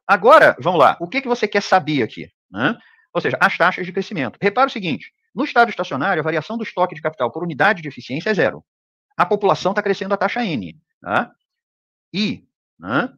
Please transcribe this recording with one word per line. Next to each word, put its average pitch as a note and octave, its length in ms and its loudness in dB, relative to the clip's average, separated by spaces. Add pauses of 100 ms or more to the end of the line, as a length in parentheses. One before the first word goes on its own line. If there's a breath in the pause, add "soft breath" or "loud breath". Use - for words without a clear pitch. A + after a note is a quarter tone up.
agora, G3 520 8
vamos E3 200 0
lá. A#2 220 6
O E3+ 60 -8
que B3+ 140 -4
que C4+ 60 -10
você A#3+ 200 -2
quer G#3 140 0
saber D3+ 420 0
aqui, E2+ 260 -8 (220)
né? C#3 260 -2 (340 soft breath)
Ou F3 80 -2
seja, - 220 -2
as F#3+ 160 2
taxas F3+ 280 0
de F3+ 60 -12
crescimento. F3 480 -6
Repara G#3 280 2
o - 40 -6
seguinte, F3+ 400 -6 (240)
no A3 80 -4
estado A#3+ 260 2
estacionário, F3 520 -4
a - 20 -2
variação D#3+ 340 -4
do A3+ 60 -6
estoque F3+ 300 -2
de D3+ 80 -16
capital C3 300 -4
por E3 120 -8
unidade E3+ 380 0
de D3+ 60 -10
eficiência C#3+ 420 -8
é G#3+ 40 0
zero. G2+ 300 -2 (540)
A F3 80 2
população F#3+ 480 0
tá G#3 80 -2
crescendo G3 320 -2
a G3 40 -2
taxa G#3+ 280 -2
N, A2 300 -6 (260)
tá? A#2+ 300 -2 (840)
E, F#3 300 -4 (360)
né, B2 380 -4